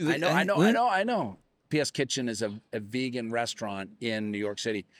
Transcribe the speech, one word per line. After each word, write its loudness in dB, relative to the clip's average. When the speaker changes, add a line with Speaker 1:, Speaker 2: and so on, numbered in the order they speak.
Speaker 1:
I 0
know, 2
I 4
Speaker 2:
uh, 4
Speaker 1:
know, 2
I 2
Speaker 2:
what? 8
Speaker 1:
know, 4
I 2
know. -2
P 0
S 0
Kitchen -2
is -4
a, 0
a -2
vegan -4
restaurant -4
in -2
New -2
York -4
City. -2